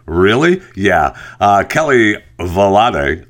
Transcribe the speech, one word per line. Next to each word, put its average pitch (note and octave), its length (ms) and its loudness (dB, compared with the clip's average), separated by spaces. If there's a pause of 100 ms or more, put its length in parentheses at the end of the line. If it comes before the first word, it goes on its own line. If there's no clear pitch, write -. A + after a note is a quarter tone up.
Really? A#2 540 0 (140)
Yeah. F2 400 0 (240)
Uh, G2+ 240 2
Kelly A#2+ 540 0 (240)
Valade, F2+ 880 0